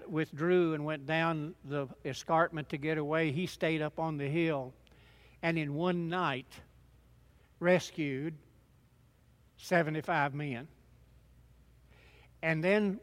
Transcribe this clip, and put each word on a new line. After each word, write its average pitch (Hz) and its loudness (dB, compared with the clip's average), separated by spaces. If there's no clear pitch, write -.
withdrew 160 2
and 151 -2
went 151 -4
down 160 0
the 139 -4
escarpment 160 0
to 151 -4
get 156 -2
away, 156 0
he 170 -2
stayed 160 -2
up 151 -4
on 160 -2
the 143 -4
hill 147 0
and 165 2
in 147 -2
one 170 0
night 156 -2
rescued 160 0
seventy-five 156 2
men. 143 -6
And 160 0
then 202 4